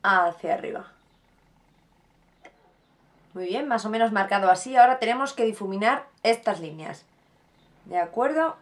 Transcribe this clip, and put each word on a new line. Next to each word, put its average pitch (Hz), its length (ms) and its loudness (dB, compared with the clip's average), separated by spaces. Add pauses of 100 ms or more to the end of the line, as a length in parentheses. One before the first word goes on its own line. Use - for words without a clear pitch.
hacia 175 520 2
arriba. - 320 -8 (2500)
Muy 185 100 -8
bien, 240 240 -4
más 226 160 -2
o 214 60 -6
menos 226 200 0
marcado 196 400 2
así. 254 240 0
Ahora 254 240 8
tenemos 254 360 -2
que 240 100 -2
difuminar 208 640 -2 (160)
estas 220 380 0
líneas, 156 440 -14 (800)
¿de 180 140 -4
acuerdo? 277 640 0